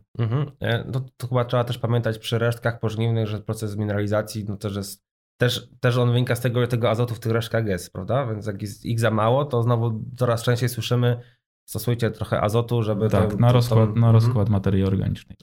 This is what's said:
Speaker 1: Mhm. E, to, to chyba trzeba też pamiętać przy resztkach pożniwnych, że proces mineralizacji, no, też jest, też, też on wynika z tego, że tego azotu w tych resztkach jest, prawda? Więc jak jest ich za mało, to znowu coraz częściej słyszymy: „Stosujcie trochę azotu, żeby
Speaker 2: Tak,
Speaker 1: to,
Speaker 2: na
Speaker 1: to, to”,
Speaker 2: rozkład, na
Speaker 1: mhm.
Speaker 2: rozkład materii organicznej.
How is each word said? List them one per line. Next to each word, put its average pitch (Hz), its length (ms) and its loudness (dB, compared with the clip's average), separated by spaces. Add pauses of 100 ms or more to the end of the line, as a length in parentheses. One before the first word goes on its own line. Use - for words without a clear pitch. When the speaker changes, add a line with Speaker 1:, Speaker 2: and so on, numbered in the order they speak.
(200)
Speaker 1:
Mhm. 120 400 -2
E, 110 320 -2
to, 127 100 -4 (160)
to 117 100 -10
chyba 123 180 0
trzeba 120 180 0
też 120 140 -4
pamiętać 113 420 -2
przy - 180 -4
resztkach 117 420 -2
pożniwnych, 113 480 -2
że 104 120 -6
proces 107 380 -6
mineralizacji, 104 720 -2
no, 101 100 -8
też 101 180 -6
jest, - 320 -10 (320)
też, 117 300 -2 (100)
też 123 180 0
on 120 140 2
wynika 120 240 0
z 113 60 -8
tego, 123 200 0
że 117 60 0
tego 120 220 0
azotu 113 260 0
w - 40 -16
tych 113 120 -4
resztkach 113 340 -2
jest, 92 280 -4
prawda? 120 320 -2
Więc 110 220 -6
jak 98 140 -8
jest 101 240 -10
ich 113 140 -2
za 113 120 2
mało, 113 340 2
to 120 180 0
znowu 117 420 0 (120)
coraz 117 260 0
częściej 120 260 0
słyszymy: 120 500 0 (500)
„Stosujcie 117 420 -2
trochę - 300 -2
azotu, 117 420 2
żeby 107 260 0
Speaker 2:
Tak, 107 220 4
Speaker 1:
to, 104 60 -4
Speaker 2:
na 120 100 6
Speaker 1:
to, 123 40 6
to”, - 20 4
Speaker 2:
rozkład, 110 360 4
na 104 60 -4
Speaker 1:
mhm. 117 180 6
Speaker 2:
rozkład 110 360 4
materii 95 340 2
organicznej. 95 600 -2